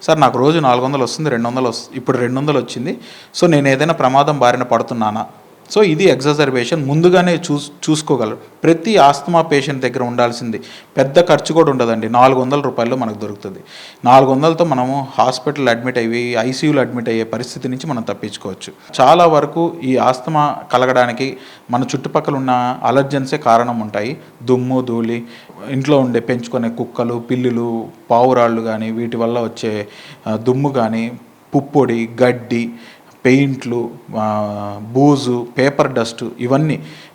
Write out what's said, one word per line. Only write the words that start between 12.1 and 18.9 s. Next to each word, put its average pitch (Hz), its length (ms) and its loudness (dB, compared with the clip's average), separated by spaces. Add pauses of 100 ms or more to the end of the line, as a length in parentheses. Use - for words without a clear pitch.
వందల 135 200 0
రూపాయల్లో 123 360 -2
మనకు 110 220 -6
దొరుకుతుంది. 101 400 -12 (460)
నాలుగు 135 260 6
వందలతో 160 340 2
మనము 135 440 -2 (100)
హాస్పిటల్ 131 500 0
అడ్మిట్ 123 300 0
అయ్యి 120 360 -2
ఐసీయూలో 131 460 0
అడ్మిట్ 120 280 -4
అయ్యే 113 160 0
పరిస్థితి 120 440 -10
నుంచి 127 180 -8
మనం 123 160 -6
తప్పించుకోవచ్చు. 101 680 -10 (280)